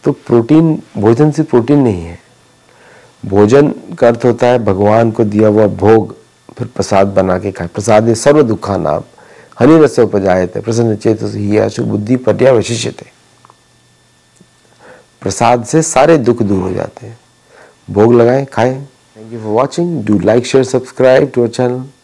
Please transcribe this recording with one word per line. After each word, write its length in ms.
तो 80
प्रोटीन, 720
भोजन 340
से 120
प्रोटीन 360
नहीं 260
है। 180
भोजन 420
का 80
अर्थ 180
होता 220
है 120
भगवान 520
को 120
दिया 240
हुआ 200
भोग, 480
फिर 100
प्रसाद 400
बना 320
के 120
खाए। 160
"प्रसादे 480
सर्व 280
दुखानाम 600
हनि 240
रसो 200
उपजायते 560
प्रसन्न 360
चेतसो 320
हि 300
आशु 260
बुद्धि 320
पर्यावशिष्यते।" 920
प्रसाद 440
से 160
सारे 360
दुख 240
दूर 200
हो 100
जाते 360
हैं। 120
भोग 240
लगाएं, 320
खाएं। 400
Thank 220
you 60
for 160
watching. 480
Do 160
like, 260
share, 240
subscribe 500
to 120
our 120
channel। 320